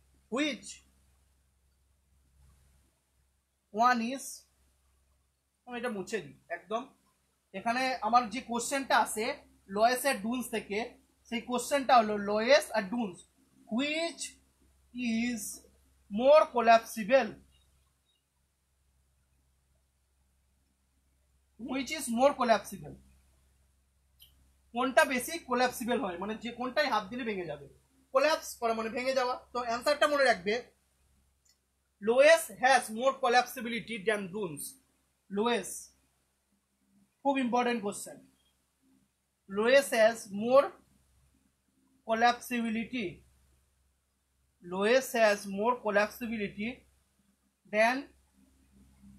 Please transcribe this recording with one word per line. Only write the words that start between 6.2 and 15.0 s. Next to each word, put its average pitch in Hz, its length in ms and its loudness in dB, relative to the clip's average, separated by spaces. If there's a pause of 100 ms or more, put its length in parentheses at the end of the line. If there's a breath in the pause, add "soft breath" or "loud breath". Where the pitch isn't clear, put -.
দিই 135 100 -20 (220)
একদম, 226 260 -6 (760)
এখানে 233 240 -2 (240)
আমার 240 160 4 (100)
যে 254 160 -6
কোশ্চেনটা 262 460 -2 (100)
আছে 214 200 -4 (500)
লয়েস 240 340 2
আর 254 160 0
ডুনস 240 200 -4 (100)
থেকে, 202 220 -6 (520)
সেই 233 200 -4
কোশ্চেনটা 247 500 0
হলো 214 160 2 (140)
লয়েস 226 360 4 (120)
আর 214 60 0 (100)
ডুনস, 233 240 -6 (600)
which 311 440 -4 (680)
is 240 480 -2 (800)